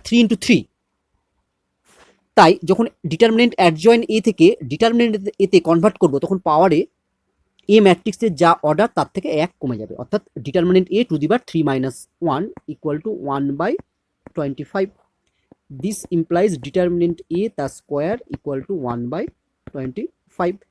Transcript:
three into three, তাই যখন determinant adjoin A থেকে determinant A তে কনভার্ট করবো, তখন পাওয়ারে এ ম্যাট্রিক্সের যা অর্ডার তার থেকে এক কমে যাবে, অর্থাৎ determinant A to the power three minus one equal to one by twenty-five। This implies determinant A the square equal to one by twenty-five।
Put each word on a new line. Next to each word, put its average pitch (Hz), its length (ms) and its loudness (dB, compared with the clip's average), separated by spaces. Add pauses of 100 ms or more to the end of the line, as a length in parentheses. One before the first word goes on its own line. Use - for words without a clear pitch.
three 240 180 4
into 220 220 0
three, 165 160 4 (1800)
তাই 175 160 8 (160)
যখন 220 160 0 (280)
determinant 226 400 4 (140)
adjoin 185 340 4 (140)
A - 20 0 (100)
থেকে 175 200 4 (240)
determinant 226 420 0 (300)
A - 80 4
তে 190 60 6 (100)
কনভার্ট 165 340 2
করবো, 139 220 2
তখন 185 140 -2 (100)
পাওয়ারে 160 320 4 (920)
এ 214 120 8
ম্যাট্রিক্সের 196 460 0 (100)
যা 170 100 6 (180)
অর্ডার 180 280 0
তার 147 180 -2
থেকে 190 140 -8 (140)
এক 180 80 -6 (100)
কমে 123 200 -6
যাবে, 107 200 -14
অর্থাৎ 202 200 -6 (260)
determinant 180 400 2 (100)
A - 20 2 (100)
to 160 120 -2
the 151 80 0
power 247 200 0
three 160 200 -2
minus 131 260 -4 (380)
one 156 120 -4 (280)
equal 151 320 -6
to 220 40 -6 (240)
one 139 140 -4 (120)
by 190 120 -2 (640)
twenty-five। 156 540 -6 (960)
This 214 140 -6 (200)
implies 170 340 0 (160)
determinant 175 500 -2 (200)
A 185 40 -2 (160)
the 139 100 -4 (100)
square 156 420 -6 (160)
equal 135 320 -8
to 196 60 -8 (180)
one 120 120 -8 (100)
by 185 100 -6 (480)
twenty-five। 175 840 -8 (160)